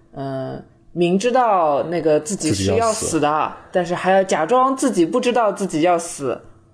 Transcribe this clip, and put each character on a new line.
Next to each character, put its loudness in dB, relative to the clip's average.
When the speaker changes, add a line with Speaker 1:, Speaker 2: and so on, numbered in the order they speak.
Speaker 1:
呃， -10
明 2
知 0
道 2
那 -4
个 4
自 -4
己 -2
是 0
要 2
死 -6
的， -4
Speaker 2:
自 0
己 2
要 0
死。 -12
Speaker 1:
但 0
是 -4
还 0
要 6
假 -2
装 2
自 0
己 2
不 0
知 0
道 2
自 -4
己 -4
要 2
死， -6